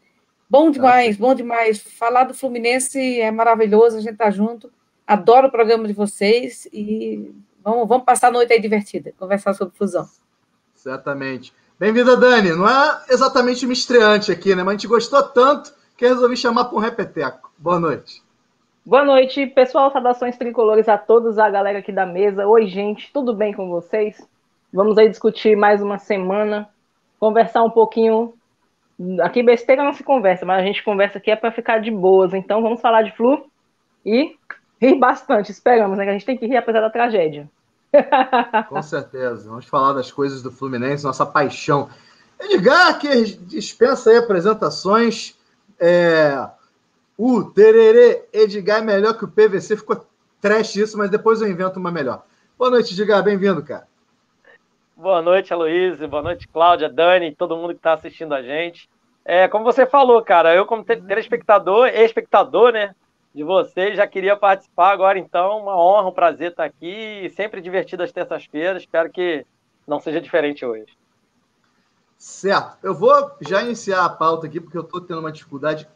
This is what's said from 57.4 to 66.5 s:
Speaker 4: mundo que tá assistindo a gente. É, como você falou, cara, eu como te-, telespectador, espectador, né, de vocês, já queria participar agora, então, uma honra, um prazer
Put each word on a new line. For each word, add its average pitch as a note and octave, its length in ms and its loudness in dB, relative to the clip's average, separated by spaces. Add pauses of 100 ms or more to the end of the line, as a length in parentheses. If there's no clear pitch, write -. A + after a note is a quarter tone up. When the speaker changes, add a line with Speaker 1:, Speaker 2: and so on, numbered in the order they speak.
Speaker 4:
mundo E3+ 160 -8
que E3+ 60 -18
tá E3 140 -2
assistindo D#3 420 -8
a C3+ 80 -8
gente. D#3+ 440 -10 (380)
É, F3+ 220 2
como G#3 180 -4
você B3 200 2
falou, B3+ 360 4
cara, E3+ 320 4
eu F#3+ 120 2
como A3 180 -6
te-, A3 180 -4
telespectador, G#3 840 0
espectador, G#3+ 840 2
né, G3+ 200 -6 (400)
de D3 100 -12
vocês, F#3 520 -2
já G3+ 100 0
queria G3 300 -2
participar G3 560 0
agora, F#3+ 260 0
então, F#3 420 -4
uma G3 180 -6
honra, F#3 320 4
um F3+ 40 -6
prazer E3+ 400 -2